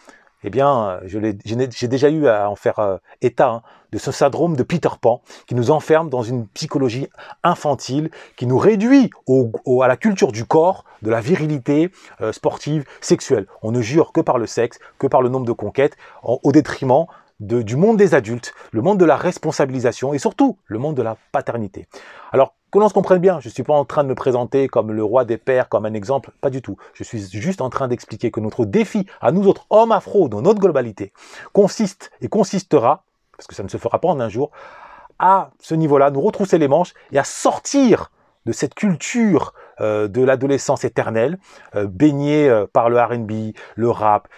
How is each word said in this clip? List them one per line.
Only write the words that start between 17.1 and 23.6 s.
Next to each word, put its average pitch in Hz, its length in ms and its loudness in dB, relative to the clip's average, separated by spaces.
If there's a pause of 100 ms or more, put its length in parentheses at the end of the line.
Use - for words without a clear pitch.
de, 110 200 -4
du 110 160 -4
monde 208 200 2
des 185 180 4
adultes, 120 400 -2 (160)
le 110 100 -4
monde 190 180 2
de 185 60 4
la 147 120 4
responsabilisation 135 960 -2
et 147 40 -2
surtout 240 380 0 (100)
le 104 120 -8
monde 147 160 -6
de 131 80 -2
la 110 140 -6 (160)
paternité. 117 540 -6 (460)
Alors, 127 220 4 (160)
que - 80 2
l'on 214 100 6
se 202 60 -6
comprenne 185 240 2
bien, 175 220 2
je 120 80 -14
ne - 40 -12
suis 131 120 -6